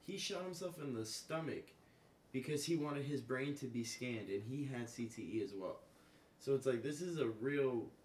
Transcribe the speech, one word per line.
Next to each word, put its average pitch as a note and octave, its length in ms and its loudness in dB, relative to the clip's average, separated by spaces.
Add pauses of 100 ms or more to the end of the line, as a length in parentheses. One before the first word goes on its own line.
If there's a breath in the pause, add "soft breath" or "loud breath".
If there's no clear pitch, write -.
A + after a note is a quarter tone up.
He F#3+ 120 -4
shot F#3 260 -2
himself F3+ 360 -4
in C#3 140 -2
the A2+ 120 0
stomach - 600 -2 (680 loud breath)
because C#3 340 2
he E3 100 4
wanted C#3+ 300 2
his C#3 160 0
brain C3 340 0
to C#3 100 -4
be A#2 180 0
scanned, A2+ 460 -2
and G#2 180 2
he C3+ 240 -2
had A#2+ 180 -2
C A#2 160 -2
T A2 160 -6 (180)
E - 40 4
as F#2+ 100 -2
well. F#2 260 -4 (600 loud breath)
So C#3 160 2
it's B2+ 100 2
like, A#2+ 180 4
this D3 180 -2
is F3 160 -2
a B2+ 100 4 (140)
real C3 440 4 (200)